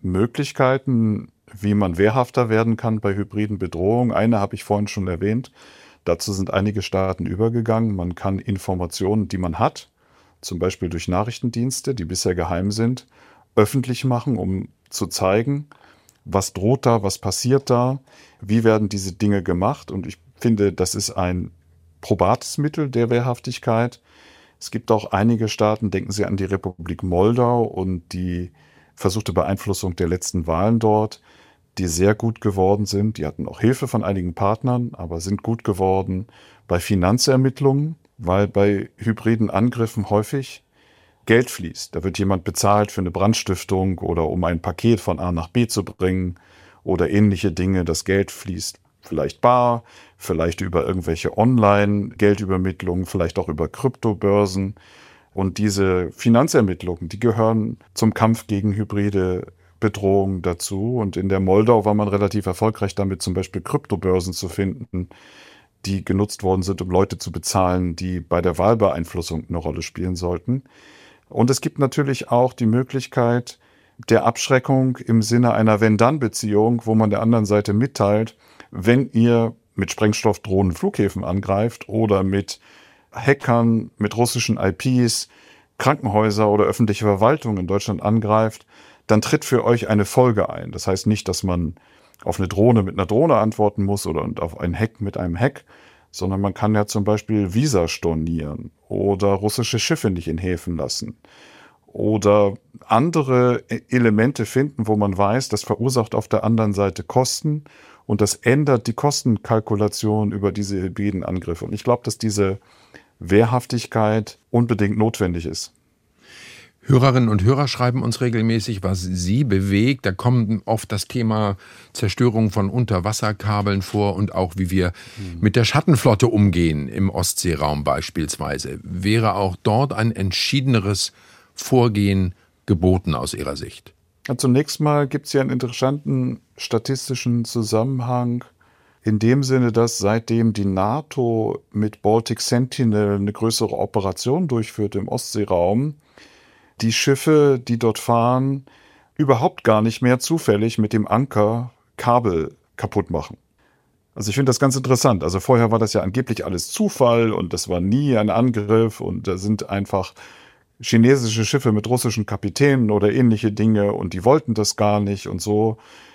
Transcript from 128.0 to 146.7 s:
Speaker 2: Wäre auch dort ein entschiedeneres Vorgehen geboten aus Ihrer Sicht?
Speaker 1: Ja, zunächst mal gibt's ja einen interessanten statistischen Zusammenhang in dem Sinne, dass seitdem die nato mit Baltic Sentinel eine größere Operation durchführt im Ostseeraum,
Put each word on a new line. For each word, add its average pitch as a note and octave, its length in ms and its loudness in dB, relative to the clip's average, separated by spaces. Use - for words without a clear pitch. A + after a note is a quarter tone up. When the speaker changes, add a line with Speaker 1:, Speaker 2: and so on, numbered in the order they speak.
Speaker 2:
Wäre G#2 520 0
auch F#2+ 280 -2
dort B2 300 2
ein A2+ 180 0
entschiedeneres G#2 1040 -2
Vorgehen G2+ 800 2
geboten F2+ 500 2
aus B1 200 -6
Ihrer C#2 220 -6
Sicht? - 360 -16
Speaker 1:
Ja, A#2+ 120 -6
zunächst C3+ 420 2
mal D3 260 2
gibt's C3+ 280 -6
ja C#3+ 80 4
einen C3 80 -2
interessanten C3 920 -2
statistischen A#2+ 880 -2
Zusammenhang A#2+ 1000 -2
in G#2+ 160 0
dem B2 240 4
Sinne, B2+ 300 2
dass A#2 260 2
seitdem A2+ 540 0
die G2+ 140 -2
nato A2 960 -2
mit G#2 300 -4
Baltic A2+ 380 2
Sentinel A2 760 0
eine G2+ 160 0
größere A2+ 460 -2
Operation A2+ 680 -2
durchführt A2 460 -4
im G2+ 140 -6
Ostseeraum, G#2+ 840 0